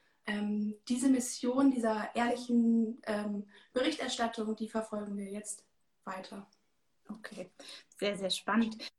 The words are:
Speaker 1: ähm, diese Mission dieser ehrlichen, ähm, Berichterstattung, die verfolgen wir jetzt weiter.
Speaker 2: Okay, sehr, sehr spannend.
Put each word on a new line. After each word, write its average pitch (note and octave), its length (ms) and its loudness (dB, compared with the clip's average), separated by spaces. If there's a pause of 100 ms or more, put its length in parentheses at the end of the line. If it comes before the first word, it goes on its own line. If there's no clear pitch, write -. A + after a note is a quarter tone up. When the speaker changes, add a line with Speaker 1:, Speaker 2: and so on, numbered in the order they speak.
(260)
Speaker 1:
ähm, G#3 500 -2 (120)
diese B3 220 2
Mission C4 600 4
dieser A3 460 2
ehrlichen, A#3 880 2
ähm, G#3 400 -2 (280)
Berichterstattung, A#3+ 840 0
die A3 140 -4
verfolgen G#3 480 -4
wir G3 120 -6
jetzt G#3 360 -10 (380)
weiter. F#3+ 440 -12 (640)
Speaker 2:
Okay, F#3+ 400 -12 (500)
sehr, G3+ 180 0
sehr F#3 120 -2
spannend. A3 480 2 (220)